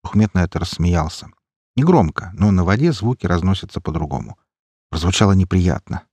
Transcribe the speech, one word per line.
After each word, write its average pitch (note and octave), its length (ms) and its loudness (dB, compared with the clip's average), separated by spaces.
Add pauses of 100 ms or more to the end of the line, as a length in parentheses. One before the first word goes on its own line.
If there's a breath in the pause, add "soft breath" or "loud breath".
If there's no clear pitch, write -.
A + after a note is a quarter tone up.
Сухмет G#2+ 300 2
на F#2 100 2
это E2+ 140 -4
рассмеялся. E2+ 720 -2 (460)
Негромко, B2+ 580 2
но G2+ 160 2
на F#2 140 4
воде A2+ 300 2
звуки A2 340 -4
разносятся F2+ 520 -2
по-другому. C#2 600 -8 (500)
Прозвучало F#2 440 2
неприятно. F#2 800 0